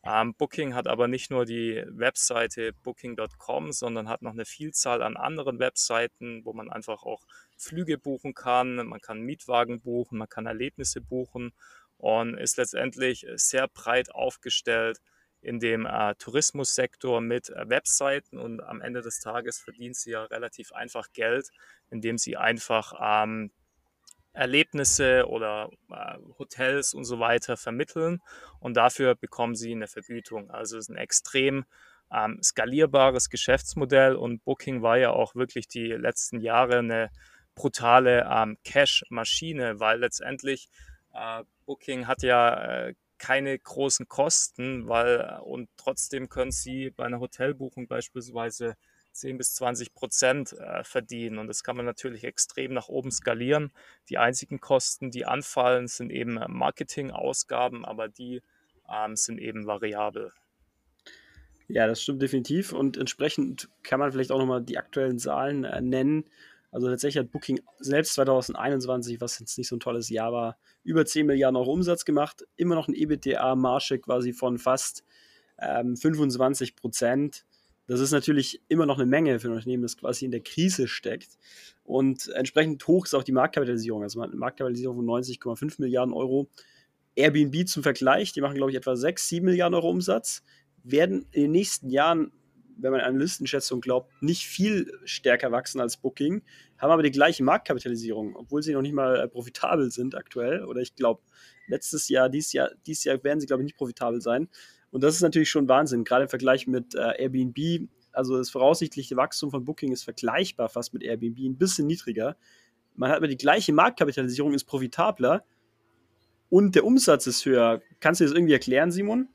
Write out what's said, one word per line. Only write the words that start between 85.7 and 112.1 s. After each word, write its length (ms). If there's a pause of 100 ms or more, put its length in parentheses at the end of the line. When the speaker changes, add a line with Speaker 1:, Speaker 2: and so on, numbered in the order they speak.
Speaker 2:
Milliarden 360
Euro. 360 (680)
Airbnb 520
zum 160
Vergleich, 480
die 80
machen, 160
glaub 140
ich, 80
etwa 180
sechs, 320
sieben 200
Milliarden 280
Euro 140
Umsatz, 520 (420)
werden 480
in 100
den 100
nächsten 380
Jahren, 420 (460)
wenn 160
man 80
Analystenschätzungen 800
glaubt, 280 (120)
nicht 260
viel 560
stärker 480
wachsen 300
als 160
Booking, 460 (340)
haben 140
aber 120
die 80
gleiche 320
Marktkapitalisierung, 920
obwohl 260
sie 80
noch 100
nicht 120
mal, 260
äh, 80
profitabel 640
sind 240
aktuell. 480
Oder 160
ich 160
glaub, 260 (460)
letztes 400
Jahr, 220
dieses 240
Jahr, 160 (180)
dieses 160
Jahr 220
werden 160
sie, 60
glaub 120
ich, 60
nicht 120
profitabel 440
sein. 260 (440)
Und 140
das 100
ist 60
natürlich 280
schon 200
Wahnsinn, 340
gerade 200
im 60
Vergleich 380
mit, 280
äh, 220
Airbnb. 720 (240)
Also 240
das 140
voraussichtliche 680
Wachstum 340
von 140
Booking 300
ist 100
vergleichbar 640
fast 260
mit 80
Airbnb, 380
ein 180
bisschen 300
niedriger. 480 (600)